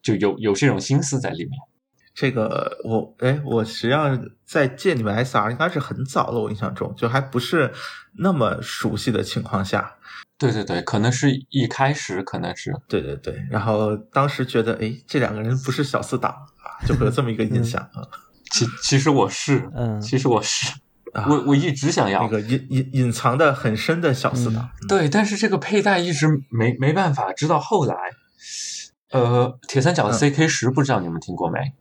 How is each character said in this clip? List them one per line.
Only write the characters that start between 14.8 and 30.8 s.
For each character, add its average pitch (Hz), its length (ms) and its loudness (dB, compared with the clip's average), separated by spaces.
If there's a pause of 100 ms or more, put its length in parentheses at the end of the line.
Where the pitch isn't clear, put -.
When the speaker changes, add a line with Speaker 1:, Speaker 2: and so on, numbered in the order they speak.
Speaker 2:
这 147 140 -2
两 110 140 0
个 107 60 -6
人 117 200 0
不 135 120 -4
是 147 100 -2
小 - 200 -2
四 - 160 -4
党 - 140 -2
啊， - 540 -16
就 - 100 2
会 123 100 2
有 123 40 2
这 139 120 0
么 117 100 -2
一 - 20 -4
个 110 100 -2
印 120 200 0
象 117 160 -4
啊。 - 140 -18
Speaker 3:
<laughs> - 20 -14
嗯。 - 120 -12 (420)
Speaker 1:
其， - 160 2 (160)
其 143 160 2
实 139 100 4
我 120 220 4
是， - 440 0
Speaker 3:
嗯。 113 240 -2
Speaker 1:
其 107 200 -2
实 135 100 2
我 110 140 4
是， - 280 -2 (440)
Speaker 2:
啊， 104 160 -2
Speaker 1:
我， 147 160 4
我 139 100 6
一 147 160 2
直 139 180 0
想 139 200 2
要。 95 140 2
Speaker 2:
那 101 40 -2
个 107 140 0
隐， 131 260 -2
隐， 131 240 -2
隐 127 180 2
藏 123 280 0
的 147 160 6
很 113 200 0
深 165 280 0
的 151 100 2
小 - 220 0
四 120 180 0
党。 113 120 -2
Speaker 3:
嗯。 - 180 -12
Speaker 2:
嗯。 - 40 -10
Speaker 1:
对， 196 220 4
但 202 160 4
是 208 140 -2
这 220 100 2
个 190 80 4
佩 202 240 2
戴 196 180 4
一 175 140 0
直 151 160 2 (220)
没， 120 280 2
没 135 140 4
办 165 220 2
法， 113 180 -2
直 151 160 -2
到 160 100 4
后 151 280 2
来， 98 80 0 (1160)
呃， 123 540 2
铁 - 140 2
三 165 140 4
角 123 140 2
的 107 40 2
C 143 180 4
K 151 160 4
十， 123 220 0
Speaker 2:
嗯。 131 60 0
Speaker 1:
不 151 80 4